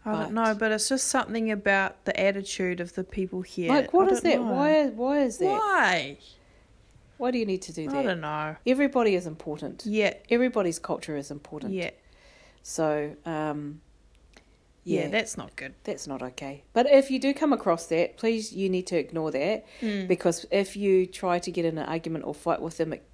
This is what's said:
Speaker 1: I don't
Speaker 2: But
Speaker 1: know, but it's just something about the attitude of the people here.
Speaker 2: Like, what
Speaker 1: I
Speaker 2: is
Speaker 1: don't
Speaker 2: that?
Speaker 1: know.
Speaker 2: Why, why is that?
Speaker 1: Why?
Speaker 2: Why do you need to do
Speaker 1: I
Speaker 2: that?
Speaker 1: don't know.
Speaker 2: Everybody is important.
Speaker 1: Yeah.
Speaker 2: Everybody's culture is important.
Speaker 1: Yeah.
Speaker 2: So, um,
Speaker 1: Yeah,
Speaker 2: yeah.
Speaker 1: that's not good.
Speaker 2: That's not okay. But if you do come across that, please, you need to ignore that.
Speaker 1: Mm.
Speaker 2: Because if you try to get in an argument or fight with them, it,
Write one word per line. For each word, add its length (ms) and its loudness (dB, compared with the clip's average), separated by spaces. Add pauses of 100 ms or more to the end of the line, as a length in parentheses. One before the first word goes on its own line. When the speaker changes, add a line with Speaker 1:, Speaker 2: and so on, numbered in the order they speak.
Speaker 1:
I 60 -2
don't 80 0
Speaker 2:
But 140 -4
Speaker 1:
know, 220 2
but 160 0
it's 180 0
just 180 0
something 440 0
about 540 0
the 140 0
attitude 600 0
of 140 -8
the 100 -6
people 380 -6
here. 280 -4
Speaker 2:
Like, 240 2
what 160 6
Speaker 1:
I 40 6
Speaker 2:
is 80 0
Speaker 1:
don't 100 4
Speaker 2:
that? 140 2
Speaker 1:
know. 80 0
Speaker 2:
Why, 340 4
why 340 0
is 180 0
that? 60 2
Speaker 1:
Why? 720 2 (1000)
Speaker 2:
Why 140 0
do 80 0
you 60 0
need 180 -2
to 100 -14
do 160 -6
Speaker 1:
I 40 -4
Speaker 2:
that? 100 0
Speaker 1:
don't 180 0
know. 340 -4 (100)
Speaker 2:
Everybody 500 2
is 120 -2
important. 580 -10
Speaker 1:
Yeah. 280 2 (160)
Speaker 2:
Everybody's 500 2
culture 380 -6
is 140 -8
important. 420 -10
Speaker 1:
Yeah. 160 -4 (720)
Speaker 2:
So, 520 -2 (100)
um, 560 -6 (1000)
Speaker 1:
Yeah, 200 0
Speaker 2:
yeah. 60 -4
Speaker 1:
that's 280 -2
not 180 -12
good. 180 -12 (100)
Speaker 2:
That's 240 -8
not 140 -8
okay. 420 -12 (100)
But 160 4
if 220 8
you 80 0
do 140 2
come 200 2
across 340 0
that, 300 0
please, 360 -2
you 160 -2
need 180 0
to 100 0
ignore 340 -2
that. 340 -2 (160)
Speaker 1:
Mm. 260 -4
Speaker 2:
Because 440 0
if 260 0
you 280 4
try 340 -2
to 120 -8
get 140 -2
in 120 0
an 100 -4
argument 380 -4
or 100 -6
fight 260 -2
with 160 -8
them, 160 -2
it, 100 -12 (100)